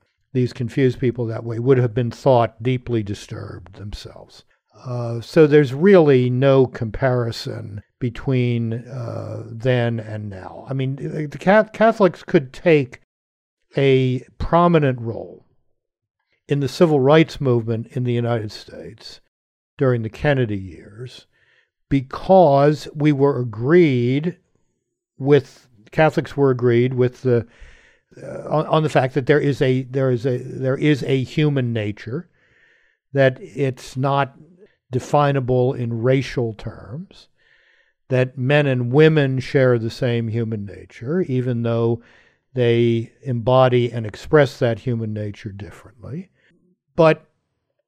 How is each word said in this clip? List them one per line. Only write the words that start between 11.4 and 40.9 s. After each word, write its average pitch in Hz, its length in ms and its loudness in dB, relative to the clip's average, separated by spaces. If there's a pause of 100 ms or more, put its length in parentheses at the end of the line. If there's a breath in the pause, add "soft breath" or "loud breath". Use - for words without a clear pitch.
Catholics 214 500 2
could 143 300 -2
take 147 480 0 (760)
a 131 480 2 (120)
prominent 165 640 2
role 110 440 -12 (1040)
in 143 140 -2
the 135 60 -2
civil 156 320 2
rights 151 420 4
movement 117 500 -2
in 123 140 -6
the 123 80 -2
United 117 380 -4
States - 680 -20 (580)
during 123 240 0
the 110 80 -8
Kennedy 127 480 -2
years 101 720 -16 (600)
because 143 1080 4
we 151 160 2
were 139 280 2
agreed 131 1000 2 (800)
with, 135 500 0 (240)
Catholics 156 440 0
were 139 140 4
agreed 123 460 2
with 123 260 -2
the, 120 240 0 (760 soft breath)
uh, - 280 -14
on, 151 160 -2
on 156 180 0
the 151 60 -2
fact 131 240 0
that 131 140 -2
there 151 120 4
is 143 220 -2
a, 131 220 2
there 131 260 -2
is 123 160 -2
a, 127 120 0
there 131 400 -6
is 147 260 0
a 135 200 0
human 139 480 0
nature, 110 560 -8 (840)
that 131 260 2
it's 143 560 -8
not 135 400 -2 (560)
definable 131 800 0
in 117 280 -6
racial 131 540 -2
terms, 117 720 -16 (800)
that 127 300 -2
men 143 280 2
and 123 260 -2
women 143 480 4
share 127 380 2
the 113 140 -6
same 120 360 -4
human 110 380 -6
nature, 117 560 -8